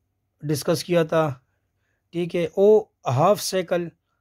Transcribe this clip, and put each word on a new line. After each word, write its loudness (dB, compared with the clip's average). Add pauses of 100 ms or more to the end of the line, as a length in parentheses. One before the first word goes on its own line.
(420)
डिस्कस -2
किया 0
था, 0 (920)
ठीक -6
है, -2
वो 2 (140)
हाफ 2
साइकिल -4 (300)